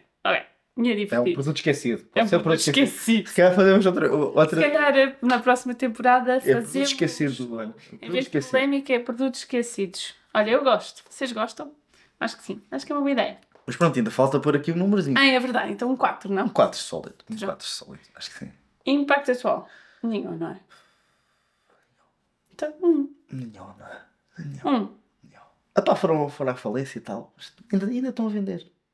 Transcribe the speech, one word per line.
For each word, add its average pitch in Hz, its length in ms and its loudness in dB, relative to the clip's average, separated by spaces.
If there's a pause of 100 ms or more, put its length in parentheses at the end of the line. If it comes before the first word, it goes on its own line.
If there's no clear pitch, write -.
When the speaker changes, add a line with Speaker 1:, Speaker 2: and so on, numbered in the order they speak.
(240)
Speaker 1:
Ok, - 120 0
e - 40 -2
é - 20 -16
Speaker 2:
É - 340 -20
um 233 60 -2
Speaker 1:
divertido. 208 520 0
Speaker 2:
produto 143 220 -2
esquecido. 139 460 -2
Speaker 1:
É - 20 -20 (160)
Speaker 2:
Pode 233 60 2
Speaker 1:
um - 20 -4
Speaker 2:
ser 175 80 2
um 165 60 2
Speaker 1:
produto - 0 -
Speaker 2:
produto 165 160 2 (220)
esquecido. 277 80 4
Speaker 1:
esquecido. 226 400 0
Speaker 2:
Se - 80 -12
calhar 180 180 8
fazemos 190 320 6
outra, 156 260 2
outra 151 480 2
Speaker 1:
Se 294 100 4
calhar, 294 260 2
eh, 269 260 4
na 247 160 2
próxima 247 360 0
temporada 247 600 2
Speaker 2:
É 262 40 0
produto 240 260 2
Speaker 1:
fazemos 269 240 -2
Speaker 2:
esquecido 139 560 -2
do 117 120 -10
ano. 110 200 -10
Speaker 1:
Em - 100 -20 (100)
Speaker 2:
Produto - 20 -20 (120)
Speaker 1:
vez - 0 - (120)
de - 40 -14
Speaker 2:
esquecido. 143 220 -4
Speaker 1:
polémica, 277 420 0
é 240 60 2
produtos 247 420 -4
esquecidos. 233 760 -6 (180)
Olha, 214 180 2
eu 277 120 2
gosto. - 480 0
Vocês 254 220 -6
gostam? 220 400 -8 (480)
Acho - 160 -6
que - 80 -20
sim. - 260 -12
Acho 269 160 -10
que 302 60 -8
é - 20 -4
uma 285 60 -2
boa 277 100 0
ideia. 240 280 -2 (280)
Speaker 2:
Mas - 100 -8
pronto, 165 220 2
ainda 110 140 0
falta 135 260 2
pôr 143 160 0
aqui 147 160 -2
um 165 60 -2
númerozinho. 185 420 2
Speaker 1:
Ah, 277 80 6
é 254 140 4
verdade. 226 320 -4
Então 240 180 -4
um 269 60 0
quatro, - 360 -2
não? 190 120 0
Speaker 2:
Um 220 40 -2
quatro - 300 2
sólido. - 380 -10 (120)
Um - 80 -10
Speaker 1:
Já. 196 120 -10
Speaker 2:
quatro - 180 -10
sólido. - 380 -14 (100)
Acho - 160 -16
que - 80 -20
sim. - 140 -16 (340)
Speaker 1:
Impacto 285 460 0
atual? - 340 -4 (380)
Nenhum, 208 320 -6
não 165 140 -8
é? 190 100 -16 (1900)
Então, 302 200 -8 (100)
um. 302 300 2 (200)
Speaker 2:
Nenhum, 104 440 -14
não - 100 -20
é? - 160 -18 (360)
Nenhum. 156 380 -4
Speaker 1:
Um. 202 200 -4 (280)
Speaker 2:
Nenhum. - 180 -20 (320)
Ah - 80 4
pá, - 140 2
foram, 156 320 0
foram 135 240 -4
à - 20 -2
falência 123 440 -6
e - 40 -14
tal. - 320 -12 (380)
Ainda, 196 140 0
ainda 254 240 -4
estão 233 160 -4
a 214 40 -2
vender. 196 400 -6 (240)